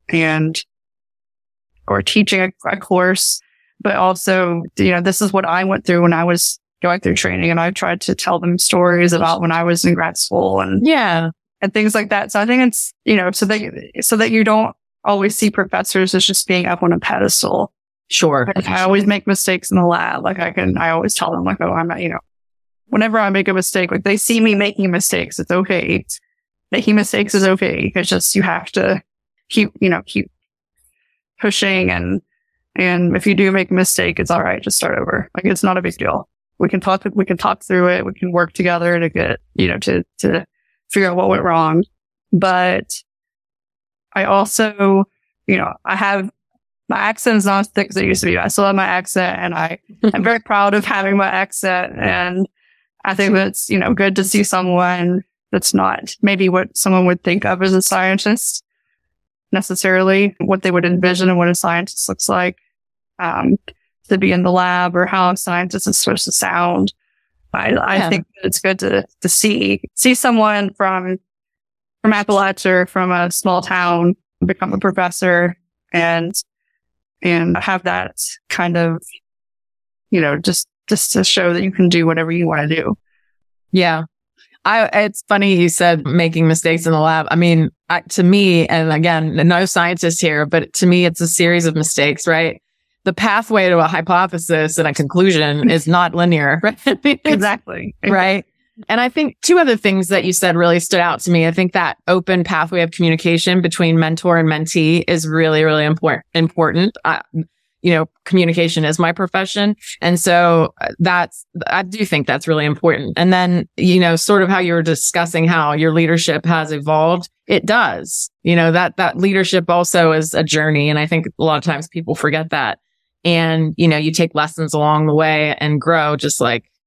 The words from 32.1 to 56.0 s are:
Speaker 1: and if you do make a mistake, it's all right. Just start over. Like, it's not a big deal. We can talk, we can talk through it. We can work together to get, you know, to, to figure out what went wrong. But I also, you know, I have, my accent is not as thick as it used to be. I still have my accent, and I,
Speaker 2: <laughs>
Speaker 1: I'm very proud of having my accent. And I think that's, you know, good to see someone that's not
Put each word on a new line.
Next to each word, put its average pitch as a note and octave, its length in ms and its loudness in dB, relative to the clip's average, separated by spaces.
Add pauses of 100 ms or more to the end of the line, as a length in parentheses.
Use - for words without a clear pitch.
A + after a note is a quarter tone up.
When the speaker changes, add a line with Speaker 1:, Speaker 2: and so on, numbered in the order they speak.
Speaker 1:
and F3+ 400 0
if F#3 120 -4
you G3 80 2
do F#3+ 160 2
make F#3+ 180 -2
a F#3 60 -2
mistake, F3+ 440 0
it's E3+ 120 -2
all E3+ 100 0
right. - 180 -2
Just - 180 -4
start - 200 -2
over. - 380 -4
Like, F#3 100 -4
it's G3 160 -2
not F#3 160 0
a F3+ 60 -4
big F3 140 -6
deal. - 300 -4 (300)
We F3+ 120 0
can F#3+ 100 -2
talk, F#3+ 240 -2 (100)
we G3 120 0
can F3+ 120 -2
talk G3+ 260 -2
through F3+ 260 2
it. F3+ 180 -2
We F#3+ 80 -6
can F3+ 160 -6
work F3 220 -2
together F3 460 0
to E3 80 0
get, - 320 -4 (140)
you - 140 0
know, - 120 -2
to, - 240 -2 (180)
to F3+ 260 -2 (420)
figure F#3+ 220 0
out F3+ 40 -4
what F#3 140 2
went F#3+ 140 0
wrong. E3 400 2 (480)
But F3+ 600 0 (1200)
I G3 120 0
also, G3 800 2 (400)
you G3 120 0
know, F#3 160 -4 (120)
I F#3+ 100 -4
have, G3 360 -2 (580)
my - 80 -2
accent A3 400 0
is G3 80 2
not G3 140 2
as G3+ 80 -2
thick - 240 -4
as F#3+ 60 -8
it G3 80 -2
used F#3+ 160 0
to - 40 -2
be. F3 140 0
I - 80 -2
still G#3 180 0
have G3 100 2
my F#3+ 100 0
accent, F#3 540 -2
and F3+ 140 -6
I, E3 240 -6 (180)
Speaker 2:
<laughs> G#3+ 180 0
Speaker 1:
I'm G3 100 -2
very A#3 160 0
proud G3+ 340 0
of G#3 120 0
having G3 320 0
my G3 100 2
accent. F#3 720 -4
And F3+ 500 -2 (560)
I F#3+ 80 -2
think G3+ 220 2
that's, G3 340 -2
you G3+ 80 0
know, G#3 160 0
good G3 220 0
to G3 80 0
see G3+ 200 0
someone F3+ 800 0 (300)
that's F#3+ 200 -2
not - 500 -2